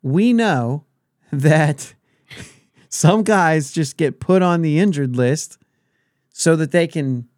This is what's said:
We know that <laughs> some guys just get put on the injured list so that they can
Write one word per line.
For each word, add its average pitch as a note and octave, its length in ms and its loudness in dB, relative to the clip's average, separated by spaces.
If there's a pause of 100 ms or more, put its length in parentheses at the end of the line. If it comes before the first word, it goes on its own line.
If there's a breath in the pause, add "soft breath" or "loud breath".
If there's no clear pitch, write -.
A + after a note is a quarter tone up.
We F3+ 280 2
know D3+ 540 0 (460)
that D3 640 0 (340 loud breath)
<laughs> - 60 -20 (540 loud breath)
some G#3 340 2
guys E3 480 0
just D#3 260 -6
get D3 220 -4
put F#3 240 0
on F3 180 0
the D3+ 180 0
injured C#3+ 360 0
list B2+ 420 -2 (760)
so - 240 0
that D#3 160 -2
they E3+ 140 2
can C3+ 420 -6 (100)